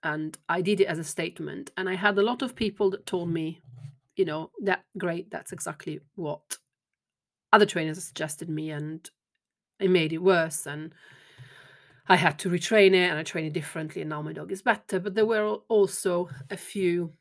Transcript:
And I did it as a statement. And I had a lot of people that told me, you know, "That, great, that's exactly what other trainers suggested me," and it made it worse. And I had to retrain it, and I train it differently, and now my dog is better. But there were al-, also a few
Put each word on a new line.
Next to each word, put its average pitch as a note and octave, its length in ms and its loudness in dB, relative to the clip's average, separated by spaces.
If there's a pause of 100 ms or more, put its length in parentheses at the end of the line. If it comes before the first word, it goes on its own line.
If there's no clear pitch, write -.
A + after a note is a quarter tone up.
And D#3 340 -4 (100)
I E3+ 140 0
did G3 180 2
it G3 80 6
as E3 120 -4
a E3 40 -6
statement. D3 720 -8
And F#3 140 -4
I F#3 60 -2
had G3 240 2
a G3+ 40 6
lot B3 200 0
of B3+ 120 -6
people G#3 360 0
that - 160 -12
told F3 240 -4
me, E3 300 -4 (540)
you - 100 2
know, D#3+ 260 -6 (100)
"That, G3 220 0 (120)
great, F3 360 -6
that's - 200 -12
exactly D#3 500 -10 (120)
what D3+ 460 -8 (920)
other G#3 140 8
trainers D#3+ 380 -4
suggested D#3 440 -8
me," D#3 220 -6
and D#3 400 -8 (680)
it F#3+ 100 2
made E3 240 4
it D#3+ 60 -4
worse. E3+ 480 2
And D3+ 260 -10 (1160)
I F#3 80 8
had D3 220 4
to G3 100 -2
retrain F#3 440 6
it, F3+ 160 4
and D#3+ 80 -2
I D#3 60 -4
train D#3+ 220 -6
it D3+ 80 -6
differently, D#3 480 -8
and D#3 80 -6
now D3+ 120 -6
my D#3 120 -8
dog D3+ 180 -10
is F#3+ 100 -6
better. G3+ 380 0
But F#3+ 160 -6
there A3 100 4
were G#3+ 200 0
al-, G#3+ 240 -4
also F#3+ 580 2 (220)
a G3 80 -8
few F3 640 -2